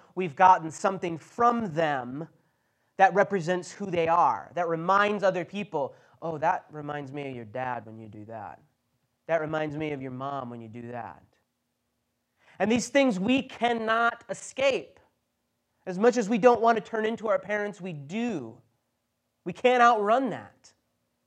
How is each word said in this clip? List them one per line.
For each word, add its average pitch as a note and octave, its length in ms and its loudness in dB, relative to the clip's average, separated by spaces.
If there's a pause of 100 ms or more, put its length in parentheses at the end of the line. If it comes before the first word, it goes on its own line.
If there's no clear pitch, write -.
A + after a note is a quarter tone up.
(160)
we've F3 180 -4
gotten F3 380 6
something F3+ 460 -2
from A#3 560 0
them D3 540 -2 (680)
that F#3+ 180 8
represents F#3 560 0
who G3+ 200 -8
they E3 180 0
are, D3+ 460 2
that F3 120 -2
reminds F#3+ 560 2
other F3+ 220 2
people, D#3+ 500 -6 (260)
"Oh, D#3+ 180 -6
that D#3+ 320 -2
reminds D3 420 -10
me C#3+ 160 -8
of C3 80 -10
your A#2 80 -12
dad A#2+ 420 -8
when A2 120 -18
you A2+ 100 -18
do G#2+ 160 -16
that. G#2 360 -14 (640)
That D#3+ 140 0
reminds D#3 360 -4
me D3+ 160 -4
of C3+ 100 -8
your C3+ 80 -8
mom C3 400 -8
when A#2+ 100 -14
you A2+ 80 -16
do A#2 220 -14
that." G#2 320 -12 (1400)
And G3+ 140 2
these B3 160 0
things B3+ 320 2
we B3+ 220 2
cannot A#3 840 -2
escape. B3+ 720 -4 (840)
As F#3 140 -6
much A3+ 180 4
as G#3 120 0
we A#3 100 2
don't A#3+ 220 6
want A3+ 160 4
to A3 60 -4
turn A3 220 -6
into A3 240 -4
our F#3+ 100 2
parents, G#3 420 -6
we F3+ 120 -10
do. D3+ 680 -6 (840)
We F3 80 -8
can't B3 300 2
outrun A#3 480 4
that. A2 420 -12 (540)